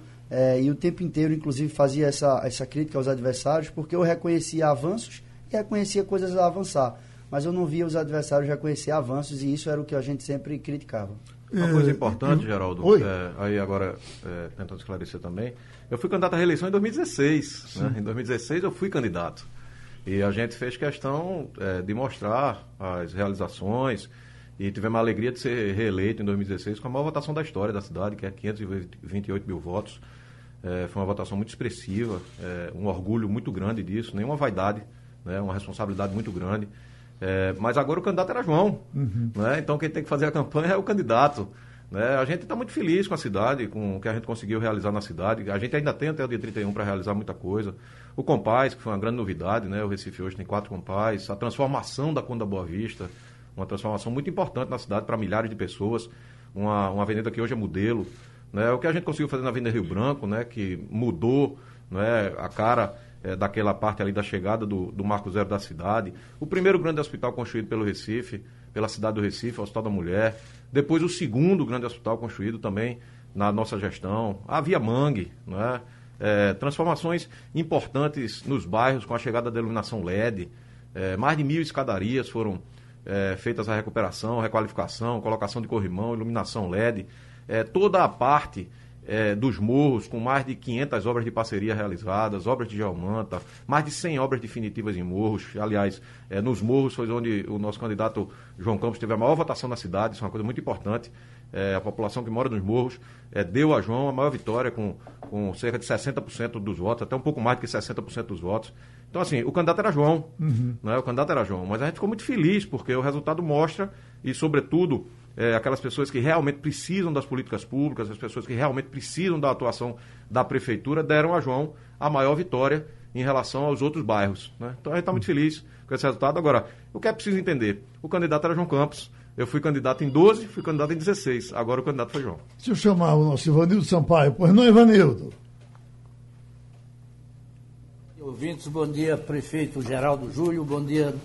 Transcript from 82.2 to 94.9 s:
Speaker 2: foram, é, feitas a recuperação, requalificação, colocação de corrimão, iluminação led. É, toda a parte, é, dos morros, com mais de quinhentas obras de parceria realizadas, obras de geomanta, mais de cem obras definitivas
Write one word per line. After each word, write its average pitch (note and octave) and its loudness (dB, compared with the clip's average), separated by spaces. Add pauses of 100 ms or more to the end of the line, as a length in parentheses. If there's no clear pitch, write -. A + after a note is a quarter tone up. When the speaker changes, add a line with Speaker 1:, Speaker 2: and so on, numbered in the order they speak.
Speaker 2:
foram, G#2+ -2 (460)
é, G2 0
feitas A2 -4
a G#2+ 0
recuperação, G#2+ -2
requalificação, A2 -2
colocação A2 -2
de G#2+ -6
corrimão, G#2 -2
iluminação A2 -4
led. G2+ 0 (420)
É, A2 0
toda F#3 4
a C#3 6
parte, C3 0 (360)
é, G#2+ 0
dos G#2 0
morros, B2 4
com B2 -8
mais C3 0
de C3 -6
quinhentas B2 -2
obras A#2 0
de A#2 -4
parceria A2 -2
realizadas, G#2 -2
obras A#2+ -2
de G#2 -10
geomanta, G2 -4 (260)
mais D3 4
de D3+ -8
cem D#3+ -4
obras C3 0
definitivas G#2+ -6